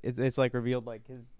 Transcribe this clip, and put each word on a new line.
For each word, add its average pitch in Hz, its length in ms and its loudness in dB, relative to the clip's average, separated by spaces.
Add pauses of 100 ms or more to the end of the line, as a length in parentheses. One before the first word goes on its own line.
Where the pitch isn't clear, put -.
it, 123 160 -2
it's, 127 180 2
like, 127 160 4
revealed, 123 340 0
like, 113 200 -10
his, 127 160 -14 (180)